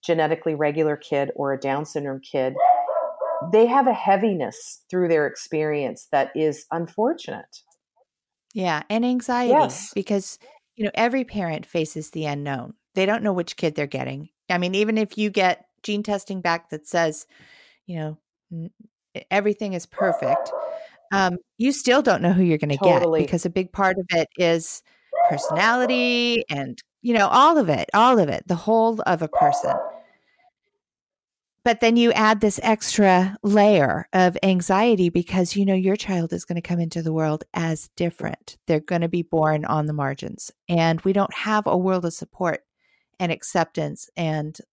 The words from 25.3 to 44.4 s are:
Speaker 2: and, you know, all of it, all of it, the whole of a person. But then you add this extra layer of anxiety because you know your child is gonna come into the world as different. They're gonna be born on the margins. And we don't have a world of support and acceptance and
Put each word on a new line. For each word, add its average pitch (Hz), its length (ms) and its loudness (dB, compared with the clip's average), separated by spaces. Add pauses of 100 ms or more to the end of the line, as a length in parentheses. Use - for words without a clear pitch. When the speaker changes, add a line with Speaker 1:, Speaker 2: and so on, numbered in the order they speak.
Speaker 2:
and, 135 280 -8 (240)
you 240 120 -2
know, 214 140 2
all 302 300 6
of 214 120 2
it, 120 240 0
all 233 260 6
of 156 100 4
it, - 180 -6
the 175 80 0
whole 220 460 0
of 165 200 0
a 160 60 -6
person. - 460 0 (1900)
But 233 160 2
then 233 180 4
you 233 140 6
add 214 300 4
this 208 200 2
extra 190 800 4
layer 202 720 4
of 185 300 4
anxiety 190 640 4
because 175 460 0
you 202 100 2
know 190 80 2
your 190 220 2
child 175 360 -4
is 175 140 -6
gonna 170 160 -6
come 175 180 -4
into 170 220 -4
the 160 120 -4
world 156 300 -2 (100)
as 160 420 -4
different. - 600 -6 (100)
They're 156 120 2
gonna 170 300 -2
be 170 140 -2
born 156 420 0
on 151 200 0
the 151 80 -4
margins. - 580 -8 (180)
And 165 320 2
we 190 120 0
don't 196 200 0
have 214 320 0
a - 120 0
world 180 280 0
of 170 80 -4
support - 480 -6 (580)
and 175 120 0
acceptance 156 840 -4
and 156 400 -4 (160)